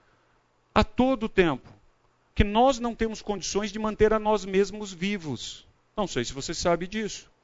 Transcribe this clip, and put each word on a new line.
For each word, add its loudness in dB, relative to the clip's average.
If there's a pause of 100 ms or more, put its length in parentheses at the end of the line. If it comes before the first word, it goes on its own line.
(720)
A 4
todo 0
tempo. 2 (640)
Que 4
nós 4
não -4
temos -4
condições -4
de -10
manter 2
a 2
nós 2
mesmos -2
vivos. -6 (280)
Não -2
sei -2
se -8
você -8
sabe 0
disso. -8 (120)